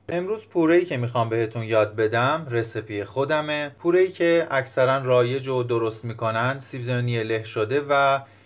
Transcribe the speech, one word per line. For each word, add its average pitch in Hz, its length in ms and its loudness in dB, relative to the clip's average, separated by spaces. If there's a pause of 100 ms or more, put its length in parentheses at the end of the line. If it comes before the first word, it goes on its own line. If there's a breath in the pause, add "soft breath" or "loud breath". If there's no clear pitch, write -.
امروز 185 380 -4
پوره‌ای 170 380 4
که 151 120 -4
می‌خوام 120 320 -2
بهتون 113 340 -2
یاد 107 320 2
بدم، 123 540 0
رسیپی 110 540 -4
خودمه. 147 640 -2
پوره‌ای 180 420 2
که 170 400 2
اکثراً 131 460 2
رایج 127 500 2
و 127 160 0
درست 117 420 -2
می‌کنن، 117 540 -2
سیب 131 220 -12
زمینی 120 420 -2
له 110 200 -2
شده 117 380 -2
و، 139 380 2 (260 loud breath)